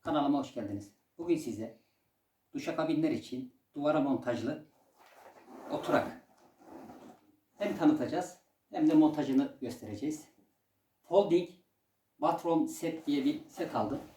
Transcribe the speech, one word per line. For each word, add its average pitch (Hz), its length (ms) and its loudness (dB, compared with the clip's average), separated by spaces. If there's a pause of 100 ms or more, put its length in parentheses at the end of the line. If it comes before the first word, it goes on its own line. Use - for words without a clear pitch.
Kanalıma 147 380 2
hoş 127 140 -8
geldiniz. 101 400 -8 (240)
Bugün 170 200 0
size 110 420 -8 (720)
duşakabinler 160 580 0
için - 420 -6 (220)
duvara 147 260 2
montajlı 123 640 -2 (1040)
oturak - 540 -2 (1300)
hem 202 200 -2
tanıtacağız - 600 0 (340)
hem - 180 4
de - 40 4
montajını 139 680 4
göstereceğiz. 127 640 -8 (760)
Folding 175 460 4 (720)
Bathroom 165 480 2
Set 160 400 -6
diye 143 180 0
bir - 240 0
set - 260 -8
aldım. 120 260 -2 (160)